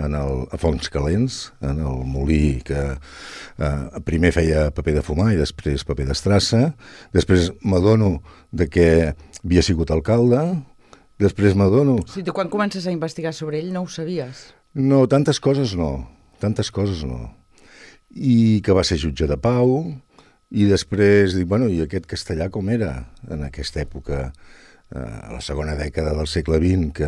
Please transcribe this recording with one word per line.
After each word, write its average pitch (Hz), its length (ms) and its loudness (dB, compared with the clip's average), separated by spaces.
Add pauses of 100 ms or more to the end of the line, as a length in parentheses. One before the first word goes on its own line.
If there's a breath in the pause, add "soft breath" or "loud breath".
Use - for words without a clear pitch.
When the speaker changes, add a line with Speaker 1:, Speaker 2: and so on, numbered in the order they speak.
Speaker 1:
en 73 160 -2
el, 67 320 -4
a - 80 -12
Fonts - 320 -2
Calents, 92 600 -2 (100)
en 71 240 -4
el 65 140 -4 (100)
molí 69 560 0
que, 69 140 -4 (840 loud breath)
eh, 71 480 -4
primer 82 240 4
feia 78 400 2
paper 76 240 -2
de 73 80 0
fumar 95 300 0
i - 20 2
després 73 480 -2
paper 69 240 -4
d'estrassa. 101 540 2 (500 loud breath)
Després 87 380 4 (100)
m'adono 98 600 2 (340 loud breath)
de 82 160 0
que 85 160 6 (560 loud breath)
havia 87 180 4
sigut 80 300 0
alcalde, 120 480 2 (800 soft breath)
després 101 340 4
m'adono 113 440 4 (100)
Speaker 2:
Sí, 190 160 -10
tu 165 80 -6
quan 190 160 -2
comences 196 400 -4
a 180 80 -2
investigar 160 400 -6
sobre 151 240 -6
ell 170 100 -6
no 180 140 -6
ho 160 80 -14
sabies? 156 600 -8 (180)
Speaker 1:
No, 135 340 4
tantes 139 320 2
coses 135 380 0
no, 80 160 -2 (480)
tantes 107 320 -2
coses 98 320 -2
no. 60 300 -10 (800 loud breath)
I 113 480 4
que 101 80 2
va 92 120 4
ser 92 120 0
jutge 76 320 -2
de 71 80 0
pau, 123 460 2 (680 soft breath)
i 104 200 2
després 101 640 4
dic, 90 160 0
"Bueno, 120 160 2
i 85 160 0
aquest 85 240 -8
Castellar 85 400 -6
com 98 240 -4
era 78 380 -4 (180)
en 76 160 -8
aquesta 71 400 -8
època?" 69 460 -8 (560 soft breath)
Eh, - 160 -12
a 55 320 -14
la - 80 -12
segona 76 320 -6
dècada 73 400 -4
del 76 160 -4
segle 80 320 0
vint, 87 320 2
que - 140 -4